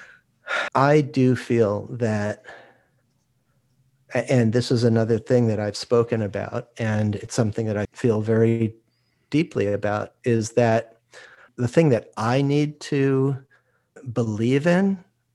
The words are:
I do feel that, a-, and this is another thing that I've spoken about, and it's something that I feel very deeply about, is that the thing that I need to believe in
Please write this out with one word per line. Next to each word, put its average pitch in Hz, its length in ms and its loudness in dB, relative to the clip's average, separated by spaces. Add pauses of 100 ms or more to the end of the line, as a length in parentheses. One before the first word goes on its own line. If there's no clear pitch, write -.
(760)
I 143 260 4
do 127 340 2
feel 104 560 -2
that, 107 540 -4 (1700)
a-, 123 180 -2
and 117 220 2
this 123 180 0
is 120 120 2
another 113 360 2
thing 120 280 2
that 107 120 0
I've 104 180 -4
spoken 117 440 0
about, 101 560 -6
and 107 380 -2
it's - 200 -10
something 110 320 -2
that 104 100 -4
I 104 160 -4
feel 113 280 0
very 113 520 2 (560)
deeply 139 380 -2
about, 101 460 -4 (100)
is 113 280 0
that 117 460 0 (600)
the 123 100 -2
thing 165 220 4
that 110 280 0
I 123 240 0
need 147 400 0
to 135 560 0 (760)
believe 117 540 -2
in 190 360 0 (320)